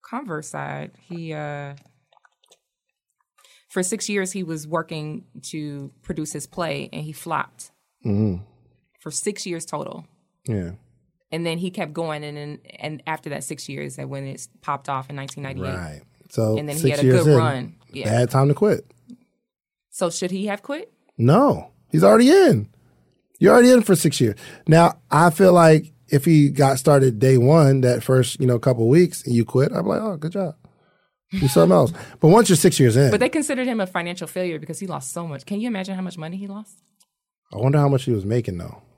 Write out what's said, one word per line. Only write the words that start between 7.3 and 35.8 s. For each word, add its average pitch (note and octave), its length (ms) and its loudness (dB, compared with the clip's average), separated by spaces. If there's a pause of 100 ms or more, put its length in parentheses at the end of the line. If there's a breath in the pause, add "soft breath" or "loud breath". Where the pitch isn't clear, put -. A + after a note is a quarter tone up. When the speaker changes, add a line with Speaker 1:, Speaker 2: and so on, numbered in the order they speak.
Speaker 2:
Mm-hmm. G2+ 380 -2 (580)
Speaker 1:
for D#3 100 -14
six - 340 -8
years E3+ 200 -10
total. D3+ 420 -12 (400)
Speaker 2:
Yeah. F#2 240 -6 (600)
Speaker 1:
And E3 140 -8
then E3 140 -6
he F#3 100 -8
kept F3 240 -10
going, D#3 300 -8
and, D3 140 -14
and, D3 220 -14 (200)
and D3+ 260 -12
after D#3 240 -10
that C#3+ 140 -10
six - 260 -14
years, C#3 280 -12
that C3+ 120 -14
when C#3 160 -12
it - 220 -16 (140)
popped C#3 280 -10
off C3+ 200 -8
in C#3+ 60 -14
nineteen C#3 280 -14
ninety-eight. F#2 320 -10
Speaker 2:
Right. D#2 260 -12 (280)
So A2 280 -2
Speaker 1:
And - 100 -6
then C#3+ 100 -8
he E3 60 -4
Speaker 2:
six - 140 2
Speaker 1:
had C3+ 80 0
a - 20 6
Speaker 2:
years B2+ 180 4
Speaker 1:
good D3+ 80 6
Speaker 2:
in, C3 40 6
Speaker 1:
run. - 380 -2 (160)
Yeah. C3+ 140 -12
Speaker 2:
bad A#2+ 260 0
time C#3 160 4
to D3 60 2
quit. G#3 320 0 (1080)
Speaker 1:
So F3 180 -4
should F3+ 220 -8
he F#3+ 160 -6
have G3+ 160 -8
quit? D#4 280 -10 (260)
Speaker 2:
No. E3+ 540 2 (200)
He's D#3+ 120 2
already A3+ 260 6
in. D4 400 4 (680)
You're G3 140 6
already B3 180 8
in B3 100 8
for G3 140 2
six - 260 0
years. G#2+ 140 0 (320 loud breath)
Now, E3 320 4 (120)
I E3 200 4
feel F#3 220 6
like D#3+ 380 6 (160)
if C#3 180 0
he D3+ 240 6
got C3+ 300 2
started C3+ 400 2
day C3 180 4
one, C3+ 440 4
that B2 220 0
first, B2+ 360 0
you C3 80 0
know, A#2+ 120 0
couple A2+ 280 0
weeks, E3+ 380 2
and B2 100 -2
you A#2 100 2
quit, - 260 -2
I'm - 160 -4
like, - 140 -2
"Oh, G#3 160 -8
good D#3 140 -8
job. F#3 240 -8 (760)
Do F#3+ 160 -2
something E3+ 280 4
else." D3 160 2 (140)
Speaker 1:
<laughs> - 140 -20
Speaker 2:
But D#3 100 6
once G#3+ 200 6
you're F3+ 60 6
six - 240 2
years A#2+ 160 4
in. C#3 160 4
Speaker 1:
But G#3 80 0
they B3 100 0
considered C4+ 380 -4
him A3+ 120 -4
a F#3 80 -4
financial F3 400 -8
failure F3+ 320 -6
because D#3 200 -14
he G3 80 -12
lost C#3+ 240 -10
so E3+ 160 -10
much. C#3 180 -12
Can G3+ 160 -8
you A#3+ 60 -6
imagine F#3+ 280 -8